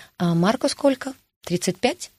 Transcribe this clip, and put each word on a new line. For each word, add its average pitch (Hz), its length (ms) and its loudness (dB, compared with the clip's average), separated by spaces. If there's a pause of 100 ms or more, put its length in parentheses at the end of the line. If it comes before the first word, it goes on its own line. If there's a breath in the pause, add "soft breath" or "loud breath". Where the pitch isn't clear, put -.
(160 loud breath)
а 170 180 0
Марко 202 360 2
сколько? 269 420 0 (320)
Тридцать 175 320 -2
пять? - 420 -4